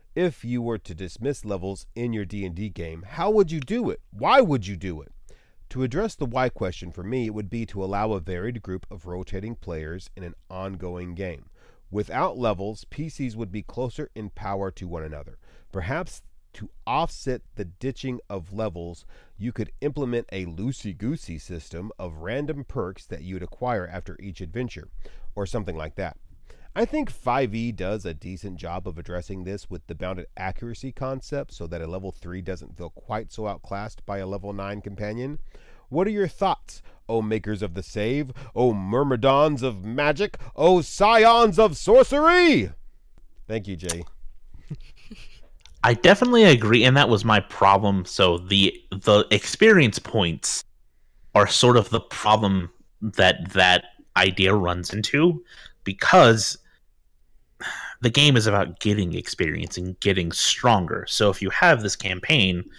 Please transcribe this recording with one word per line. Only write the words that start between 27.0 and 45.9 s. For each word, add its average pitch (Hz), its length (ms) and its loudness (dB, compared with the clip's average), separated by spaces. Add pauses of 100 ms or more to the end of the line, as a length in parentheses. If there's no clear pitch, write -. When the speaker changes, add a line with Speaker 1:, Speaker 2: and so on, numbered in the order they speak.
Speaker 1:
five 123 460 -2
E 117 160 -4
does 92 340 -6
a 85 80 -8
decent 90 440 -12
job 87 280 -10
of 87 120 -10
addressing 90 480 -10
this 98 240 -10
with 87 180 -12
the 85 80 -10
bounded 90 400 -8
accuracy 117 560 -8
concept 135 600 -8
so 85 140 -12
that 82 140 -8
a 82 60 -8
level 92 240 -8
three 90 300 -12
doesn't 90 360 -10
feel 85 120 -12
quite - 420 -10
so 107 160 -8
outclassed 101 580 -10
by 101 120 -8
a 95 100 -8
level 98 240 -8
nine 101 300 -8
companion. 110 580 -8 (480)
What 175 200 0
are 220 40 -2
your 202 180 -2
thoughts, - 520 -4 (280)
O 113 120 0
makers 107 400 -4
of 95 120 -6
the 95 100 -8
save, 127 480 -4 (240)
O 120 180 4
myrmidons 135 880 2
of 107 200 -4
magic, 147 540 -2 (180)
O 175 260 6
scions 220 800 6
of 202 160 6
sorcery? 285 960 6 (760)
Thank 107 200 -6
you, 98 80 -8
Jay. 85 280 -6 (640)
<laughs> - 1120 -14
Speaker 2:
I 117 120 6